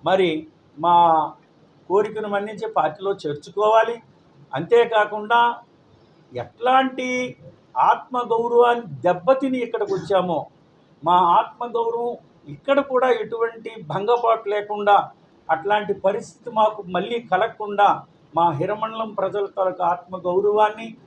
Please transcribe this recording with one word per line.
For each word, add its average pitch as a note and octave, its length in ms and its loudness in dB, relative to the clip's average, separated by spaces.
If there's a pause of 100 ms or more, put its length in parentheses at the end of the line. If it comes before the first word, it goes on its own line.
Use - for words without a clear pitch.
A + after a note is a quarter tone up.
మరి F3+ 260 2 (480)
మా E3+ 180 2 (920)
కోరికను G#3+ 400 0
మన్నించి G#3 420 -4
పార్టీలో F3+ 420 -2
చేర్చుకోవాలి. G#3+ 840 0 (580)
అంతేకాకుండా G#3+ 840 2 (920)
ఎట్లాంటి B3+ 800 -2 (800)
ఆత్మగౌరవాన్ని A#3 960 0 (220)
దెబ్బతిని C4 520 0
ఇక్కడికి G#3+ 340 -4
వచ్చామో, F3+ 460 0 (640)
మా E3+ 140 4 (220)
ఆత్మగౌరవం A#3 760 -4 (340)
ఇక్కడ C4+ 320 -2
కూడా C4 300 0 (120)
ఎటువంటి A3+ 500 -6 (160)
భంగపాటు A3+ 600 0
లేకుండా, G#3 460 0 (540)
అట్లాంటి G3+ 440 0
పరిస్థితి - 580 -4
మాకు G#3+ 360 2
మళ్ళీ F#3+ 320 -4
కలగకుండా G3+ 680 0 (460)
మా E3 180 2
హిరమండలం G#3+ 640 -4
ప్రజల G3 320 -2 (120)
తాలూకు F3+ 260 -2
ఆత్మగౌరవాన్ని G3 1040 0 (200)